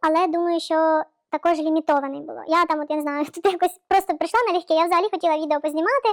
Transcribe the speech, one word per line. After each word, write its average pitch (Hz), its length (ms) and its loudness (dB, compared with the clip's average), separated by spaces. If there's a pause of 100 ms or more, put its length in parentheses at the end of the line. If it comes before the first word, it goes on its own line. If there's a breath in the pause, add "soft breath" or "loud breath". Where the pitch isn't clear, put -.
але 330 260 2
думаю, 339 340 0
що 320 420 2 (280)
також 320 280 0
лімітований 302 640 0
було. 302 260 -12
Я 330 200 2
там, 311 140 -2
от, 302 100 -6
я 302 60 -2
не 302 60 -2
знаю, 294 220 -4
<laughs> 294 100 -12
тут 349 120 -2
якось 359 420 -2
просто 381 260 2
прийшла 330 320 -2
налегке, 339 280 -2
я 330 120 4
взагалі 359 240 2
хотіла 330 280 0
відео 302 220 -2
познімати, 339 520 0